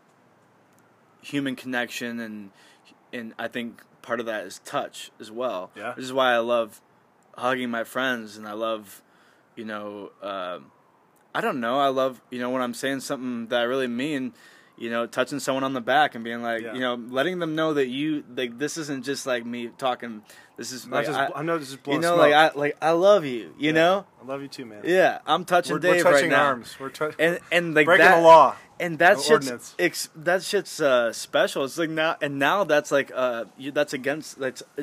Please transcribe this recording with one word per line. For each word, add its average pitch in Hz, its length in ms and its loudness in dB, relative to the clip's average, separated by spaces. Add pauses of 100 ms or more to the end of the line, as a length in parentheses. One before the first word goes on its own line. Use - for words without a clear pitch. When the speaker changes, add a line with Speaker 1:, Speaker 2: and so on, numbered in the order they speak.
(1200)
Speaker 1:
human 139 340 -6
connection, 120 640 -8
and, 107 300 -14 (640)
and 117 260 -12
I 117 100 -8
think 117 320 -10 (220)
part 117 180 -4
of 113 60 -6
that 107 180 -6
is 95 200 -16
touch - 460 -8 (100)
as 110 100 -16
well. 107 460 -6
Speaker 2:
Yeah. 110 180 -10
Speaker 1:
Which 127 100 -12
is 127 80 -10
why 131 200 4
I 120 60 4
love 117 420 -2 (560)
hugging 127 340 -4
my 117 140 -4
friends, 117 520 -6
and 107 120 -16
I 107 40 -10
love, 110 500 -8 (540)
you 117 80 -12
know, 104 460 -12 (100)
um, 90 520 -10 (640)
I 143 60 -2
don't 185 200 -2
know, 120 180 -2
I 139 100 2
love, 131 320 -2 (100)
you 127 80 -10
know, 123 120 -4
when 127 120 -2
I'm 120 120 -4
saying 135 260 -4
something 123 480 -8
that 120 120 0
I 120 40 2
really 131 240 -2
mean, 131 440 -6 (440)
you 117 140 -10
know, 117 160 -4
touching 131 320 -4
someone 135 260 -2
on 135 80 -4
the 131 80 -4
back 131 360 2
and 113 80 -10
being 117 180 -8
like, 117 200 -4
Speaker 2:
Yeah. 113 120 -10
Speaker 1:
you 127 60 -6
know, 127 160 -2
letting 127 420 -4
them 160 160 -4
know 160 200 0
that 139 120 2
you, 143 380 -4 (120)
like, 120 220 -6
this 147 180 -6
isn't 143 280 -8
just, 139 200 -6
like, 123 220 -4
me 120 220 -8 (100)
talking. 120 440 -6 (340)
This 120 160 -12
is, 120 140 -14
Speaker 2:
Not 123 100 -6
Speaker 1:
like, 147 100 0
Speaker 2:
just 147 120 -4
Speaker 1:
I, 139 100 0
Speaker 2:
bl-, - 80 -8
I'm 147 100 -6
not 165 140 -2
just 135 120 -14
Speaker 1:
you 135 60 -16
Speaker 2:
blowing 143 220 -2
Speaker 1:
know, 170 160 0
Speaker 2:
smoke. - 20 4
Speaker 1:
like, 151 160 8
I, 151 240 6
like, 147 240 -2
I 156 80 2
love 180 340 6
you, 117 320 -6
you 147 120 -2
Speaker 2:
Yeah. 156 40 2
Speaker 1:
know? 175 340 4 (140)
Speaker 2:
I 117 60 -20
love 139 160 -8
you 139 60 -14
too, 131 180 -14
man. 107 180 -18
Speaker 1:
Yeah, 160 420 4
I'm 165 180 0
touching 175 300 2
Speaker 2:
We're, 156 40 -2
Speaker 1:
Dave 175 260 4
Speaker 2:
we're 175 80 8
touching 143 180 4
Speaker 1:
right 135 80 4
now. 147 80 4
Speaker 2:
arms. 123 340 -4
We're 135 100 -10
tou-, 156 300 -6
Speaker 1:
And, 170 180 2 (140)
and, 170 220 0
like, 151 120 6
Speaker 2:
breaking 170 180 8
Speaker 1:
that, 180 120 10
Speaker 2:
the 165 60 6
law. 156 340 10 (240)
Speaker 1:
and 165 180 -4
that 175 200 6
Speaker 2:
The 139 40 -6
Speaker 1:
shit's - 80 2
Speaker 2:
ordinance. 135 480 0
Speaker 1:
ex-, 175 380 -2
that 170 260 -2
shit's, - 380 -4
uh, 123 320 2
special. 143 520 0
It's 135 140 -8
like 160 120 -2
now, 160 300 -2
and 143 200 -4
now 175 240 2
that's 151 260 0
like, 135 240 0
uh, 120 300 -2 (120)
you, 135 140 -12
that's 147 220 -2
against, 139 480 -6
that's 131 240 -6 (180)